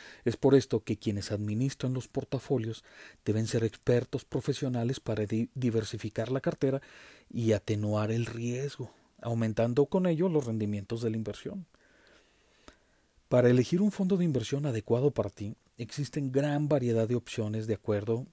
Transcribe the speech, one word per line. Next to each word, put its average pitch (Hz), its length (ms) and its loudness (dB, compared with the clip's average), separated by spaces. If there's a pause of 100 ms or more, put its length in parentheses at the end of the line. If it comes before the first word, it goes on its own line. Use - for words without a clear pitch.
(240)
Es 120 120 0
por 135 180 6
esto 123 300 2
que 107 140 -2
quienes 101 340 -4
administran 110 640 -2
los 127 140 -6
portafolios 120 760 -4 (400)
deben 110 220 0
ser 113 180 0
expertos 120 600 0
profesionales 127 760 -2
para 107 240 -2
di-, 113 300 0
diversificar 113 760 -2
la 131 100 -2
cartera 135 420 0 (500)
y 110 200 2
atenuar 104 580 0
el 117 160 -2
riesgo, 120 640 -6 (320)
aumentando 117 640 2
con 185 200 0
ello 175 220 2
los 151 180 0
rendimientos 107 540 -2
de 113 100 0
la 110 60 -4
inversión. 110 500 -8 (1600)
Para 123 200 6
elegir 127 320 4
un 208 120 2
fondo 196 240 0
de 180 80 2
inversión 139 420 0
adecuado 120 460 0
para 101 180 -2
ti, 101 260 -10 (220)
existen 135 540 -6
gran 147 360 0
variedad 117 400 2
de 123 60 0
opciones 110 520 -4
de 110 80 0
acuerdo, 113 580 -2